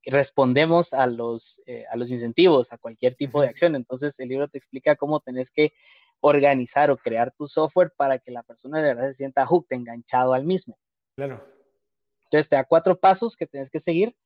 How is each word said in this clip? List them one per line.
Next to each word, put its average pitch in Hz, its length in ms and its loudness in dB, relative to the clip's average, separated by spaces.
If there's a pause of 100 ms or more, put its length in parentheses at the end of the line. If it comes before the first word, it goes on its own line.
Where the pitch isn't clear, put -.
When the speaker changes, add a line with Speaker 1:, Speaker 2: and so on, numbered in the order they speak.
Speaker 1:
que 135 80 -12
respondemos 143 800 2
a 131 140 0
los, 117 500 -8 (100)
eh, 117 240 -14
a 113 60 -8
los 123 140 -8
incentivos, 127 640 2
a 117 60 -20
cualquier 123 360 -4
tipo 147 260 -4
de 139 60 4
Speaker 2:
Ujú. 120 60 -6
Speaker 1:
acción. 165 240 0
Entonces, 131 420 -8
el 127 100 -12
libro 139 200 -4
te 139 100 -16
explica 147 380 -2
cómo 147 240 -4
tenés 127 300 -10
que 151 220 0 (480)
organizar 143 720 2
o 131 60 2
crear 117 420 -4
tu 151 80 -10
software 165 500 0
para 135 220 0
que 123 140 -16
la 120 100 -14
persona 135 360 -10
de 147 160 0
verdad 127 160 -4
se 131 80 -18
sienta 135 280 -2
hooked, 170 300 -2
enganchado 123 580 -2
al 131 100 -2
mismo. 180 320 -6 (380)
Speaker 2:
Claro. 135 320 -12 (800)
Speaker 1:
Entonces, 151 240 0
te 143 80 2
da 135 80 0
cuatro 170 340 2
pasos 190 380 2
que 165 100 -8
tenés 135 240 -14
que 160 100 -8
seguir, 180 460 -2